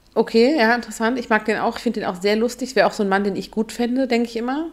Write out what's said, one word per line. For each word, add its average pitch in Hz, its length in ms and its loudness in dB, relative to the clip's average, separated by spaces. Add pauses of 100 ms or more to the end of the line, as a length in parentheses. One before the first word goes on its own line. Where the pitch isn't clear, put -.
(160)
Okay, 226 440 4
ja, 226 160 4
interessant. 226 420 -2
Ich 240 120 -8
mag 214 160 2
den 214 120 0
auch. 220 200 -2
Ich - 40 -10
finde 220 200 -2
den - 80 -4
auch 180 120 -8
sehr 202 140 2
lustig. 233 400 -4
Wäre 190 100 6
auch 202 60 2
so - 100 -4
ein 196 80 0
Mann, 196 140 2
den 202 120 -2
ich 196 140 -8
gut 220 220 -4
fände, 247 360 -2
denke 233 220 0
ich - 60 -10
immer. 262 380 -4